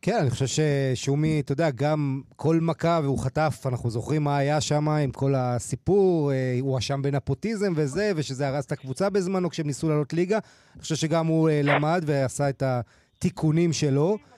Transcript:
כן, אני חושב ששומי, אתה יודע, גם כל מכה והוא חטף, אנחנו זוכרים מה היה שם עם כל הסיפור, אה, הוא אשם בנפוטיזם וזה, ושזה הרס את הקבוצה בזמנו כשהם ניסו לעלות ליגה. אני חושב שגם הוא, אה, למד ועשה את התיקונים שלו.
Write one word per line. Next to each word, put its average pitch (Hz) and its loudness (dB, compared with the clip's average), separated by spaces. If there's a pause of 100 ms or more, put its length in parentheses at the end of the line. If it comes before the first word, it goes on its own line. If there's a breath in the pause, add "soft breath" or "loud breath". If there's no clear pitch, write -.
כן, 220 0
אני 143 2
חושב - -2
ששומי, 143 0
אתה 139 -4
יודע, 156 0
גם 139 0 (160)
כל 165 2
מכה 165 0
והוא 139 0
חטף, 139 -2
אנחנו 123 -2
זוכרים 127 -2
מה 143 0
היה 143 0
שם 151 0
עם 151 0
כל 135 0
הסיפור, 143 2
אה, 127 0
הוא 131 0
אשם 139 -4
בנפוטיזם 175 -2
וזה, 156 0
ושזה 139 -2
הרס 135 -4
את - -6
הקבוצה 139 -4
בזמנו 185 0
כשהם 160 -4
ניסו 147 -2
לעלות 151 0
ליגה. 180 2 (360 loud breath)
אני - -20
חושב - -4
שגם 160 0
הוא, 160 4
אה, 151 2
למד 147 2
ועשה 143 0
את 135 -4
התיקונים 156 0
שלו. 147 2 (220 loud breath)